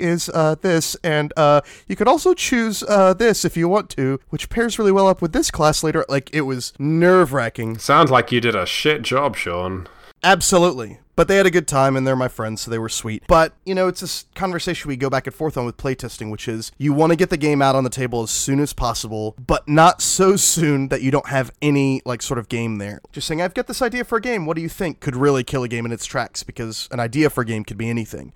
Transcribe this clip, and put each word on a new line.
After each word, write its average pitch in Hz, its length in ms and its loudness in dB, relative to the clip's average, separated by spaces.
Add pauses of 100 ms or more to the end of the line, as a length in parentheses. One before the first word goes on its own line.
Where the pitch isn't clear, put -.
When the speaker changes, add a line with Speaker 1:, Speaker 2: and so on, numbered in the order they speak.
Speaker 1:
is, 170 280 -2
uh, 156 300 2
this, 165 440 0
and, 151 320 0
uh, 147 240 6 (260)
you 190 80 -6
could 208 140 0
also 349 260 4
choose, 226 480 -2
uh, 190 320 6
this 208 300 2
if 175 120 -2
you 170 120 2
want 202 220 0
to, 135 280 -2 (120)
which - 180 -8
pairs 233 320 -2
really 208 100 4
well 196 160 4
up 185 160 2
with 165 100 -2
this 311 200 0
class 160 320 0
later." 156 240 0
Like, 135 240 -4
it 151 80 -2
was 131 400 -4
nerve-wracking. 139 1000 2
Speaker 2:
Sounds 147 320 4
like 123 220 2
you 120 80 2
did 113 160 2
a 104 100 -2
shit 151 360 -2
job, 131 340 -2
Sean. 90 500 -6 (380)
Speaker 1:
Absolutely. 170 720 2 (160)
But 170 140 2
they 190 80 4
had 196 80 6
a 190 60 4
good 165 180 0
time, 135 260 2
and 135 120 -2
they're 131 100 0
my 127 120 -2
friends, 110 340 -8
so - 80 -12
they 113 80 -4
were 113 100 -6
sweet. 107 400 -8
But, 165 240 4 (140)
you 190 80 -4
know, 185 120 0
it's 180 140 -4
this - 240 -10 (100)
conversation 175 540 -6
we 139 80 -6
go 131 140 -4
back 135 160 -2
and 135 80 -8
forth 151 240 -4
on 120 80 -2
with 117 100 -8
playtesting, 127 540 -8
which 107 180 -10
is 113 300 -8
you 143 160 0
wanna 160 220 4
get 170 120 2
the 185 80 -2
game 147 240 2
out 135 140 4
on 135 100 2
the 123 60 -2
table 120 320 -4
as 113 80 -6
soon - 300 -2
as 147 120 -2
possible, 110 640 -6
but 139 300 -2
not 160 320 6
so 190 360 4
soon 147 520 0
that 131 140 -4
you 131 80 0
don't 143 160 0
have 131 340 -2
any, 139 460 2
like, 123 160 -6
sort 127 160 -6
of 110 100 -8
game 117 300 -4
there. 101 220 -12 (120)
Just - 140 -10
saying, 165 160 -4
"I've 180 100 -2
got 247 140 -6
this 262 160 -8
idea 247 220 -2
for - 120 -2
a 214 60 -4
game. 220 240 -4
What 160 100 -4
do 165 60 -4
you 165 80 -6
think?" 165 300 -6
could 135 140 -6
really 131 300 2
kill 131 200 -4
a 120 40 -6
game 117 160 -6
in 117 80 -6
its 113 140 -8
tracks, - 360 -6
because - 480 -10
an 123 100 -4
idea 123 280 2
for - 140 -2
a 113 40 -8
game 110 180 -4
could 104 120 -12
be 113 140 -4
anything. 110 460 -8